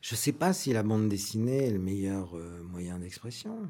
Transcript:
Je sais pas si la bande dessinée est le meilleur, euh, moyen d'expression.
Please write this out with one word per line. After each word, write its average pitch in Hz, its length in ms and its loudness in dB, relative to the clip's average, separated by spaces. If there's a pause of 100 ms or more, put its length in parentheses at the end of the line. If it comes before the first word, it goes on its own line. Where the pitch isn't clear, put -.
Je - 140 -6
sais 143 180 2
pas 170 180 4
si 160 220 2
la 110 100 4
bande 107 240 4
dessinée 113 600 2
est 117 40 2
le 98 80 2
meilleur, 95 560 -2
euh, 85 260 -10
moyen 90 380 -8
d'expression. 117 560 -10 (140)